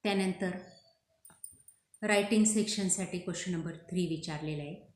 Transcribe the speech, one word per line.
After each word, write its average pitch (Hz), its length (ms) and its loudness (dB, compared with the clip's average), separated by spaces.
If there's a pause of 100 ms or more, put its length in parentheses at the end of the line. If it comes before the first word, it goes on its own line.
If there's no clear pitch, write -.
त्यानंतर 190 540 0 (1400)
रायटिंग 214 420 4
सेक्शनसाठी 190 760 0
क्वेश्चन 180 320 -6
नंबर 165 200 -2
थ्री 175 360 -2
विचारलेला 156 560 -4
आहे 165 320 -12